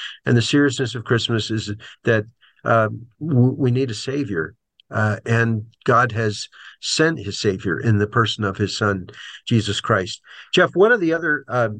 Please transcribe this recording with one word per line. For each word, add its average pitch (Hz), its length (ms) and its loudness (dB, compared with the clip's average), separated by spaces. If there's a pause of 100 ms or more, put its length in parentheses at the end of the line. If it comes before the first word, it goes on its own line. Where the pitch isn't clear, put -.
(260)
And 123 100 4
the 117 60 4
seriousness 139 540 0
of 113 80 -10
Christmas 113 480 -2
is 104 200 -4 (340)
that, 110 200 2 (400)
uh, 110 240 2 (300)
w-, 139 360 2
we 139 140 0
need 123 220 0
a 107 40 -8
savior, 110 600 -6 (340)
uh, 107 380 -2
and 113 400 0 (180)
God 123 260 4
has 107 380 -4 (320)
sent 160 380 0
his 95 180 -8
savior 95 400 -2
in 110 200 2
the 104 100 2
person 107 380 -2
of 95 100 -4
his 101 220 -4
son, 98 280 -2 (400)
Jesus 104 360 0
Christ. 101 400 -2 (320)
Jeff, 175 220 4
one 208 180 6
of 214 80 0
the 160 100 0
other, 160 380 -2
uh, 120 200 0 (100)